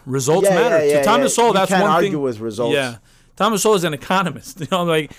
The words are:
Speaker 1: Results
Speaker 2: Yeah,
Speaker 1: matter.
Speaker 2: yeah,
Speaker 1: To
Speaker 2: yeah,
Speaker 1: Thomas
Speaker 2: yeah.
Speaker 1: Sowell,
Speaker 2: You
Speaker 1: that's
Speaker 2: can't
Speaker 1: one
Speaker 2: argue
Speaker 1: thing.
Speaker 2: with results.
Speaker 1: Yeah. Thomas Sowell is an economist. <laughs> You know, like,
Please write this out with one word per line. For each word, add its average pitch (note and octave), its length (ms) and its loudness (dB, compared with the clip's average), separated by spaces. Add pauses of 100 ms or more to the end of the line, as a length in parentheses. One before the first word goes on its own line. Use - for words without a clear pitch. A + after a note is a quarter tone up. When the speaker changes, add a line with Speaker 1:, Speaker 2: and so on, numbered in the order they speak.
Speaker 1:
Results D3 420 0
Speaker 2:
Yeah, F#3+ 80 4
Speaker 1:
matter. E3 220 2
Speaker 2:
yeah, D3 140 2
Speaker 1:
To D3 60 2
Speaker 2:
yeah, C#3 40 2
Speaker 1:
Thomas A#3 300 2
Speaker 2:
yeah. - 40 -6
Speaker 1:
Sowell, A#3+ 120 4
Speaker 2:
You G#3 60 2
Speaker 1:
that's F#3+ 160 0
Speaker 2:
can't F#3 120 2
Speaker 1:
one - 100 2
Speaker 2:
argue F#3 200 0
Speaker 1:
thing. D#3+ 100 -4
Speaker 2:
with B2 180 -4
results. A#2 340 -4
Speaker 1:
Yeah. C3 220 -2 (400)
Thomas G#3 260 -2
Sowell G#3+ 140 4
is E3+ 80 -2
an D#3 100 -4
economist. E3+ 640 -6
<laughs> - 20 -14
You D3 120 -10
know, F3+ 120 0
like, D#3+ 340 -2